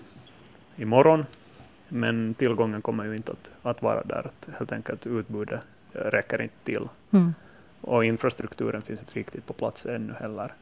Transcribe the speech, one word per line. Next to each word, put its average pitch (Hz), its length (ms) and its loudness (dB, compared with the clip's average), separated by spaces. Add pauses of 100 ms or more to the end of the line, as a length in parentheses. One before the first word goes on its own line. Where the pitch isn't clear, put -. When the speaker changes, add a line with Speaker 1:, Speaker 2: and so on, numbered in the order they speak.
(760)
Speaker 1:
imorgon, 147 500 8 (640)
men 113 460 0
tillgången 113 480 2
kommer 110 220 -2
ju 110 120 -6
inte 113 160 -6
att, - 200 -12 (100)
att 120 200 -2
vara 110 220 2
där, - 240 -4
att - 220 -14 (100)
helt 113 120 -4
enkelt - 360 -6
utbudet, 110 540 -4 (320)
eh, - 60 -8
räcker 107 420 0
inte 113 220 -6
till. 113 240 -2 (240)
Speaker 2:
Mm. 175 220 8 (480)
Speaker 1:
Och 117 240 4
infrastrukturen 113 760 0
finns 110 180 -10
inte - 200 -8
riktigt - 260 -10
på - 80 -10
plats - 320 -4
ännu 110 280 -4
heller. 107 480 -8